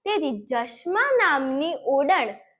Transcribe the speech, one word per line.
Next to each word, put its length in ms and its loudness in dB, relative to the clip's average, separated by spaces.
તેથી 280 0
જસ્મા 800 -2
નામની 640 2
ઓડણ, 420 2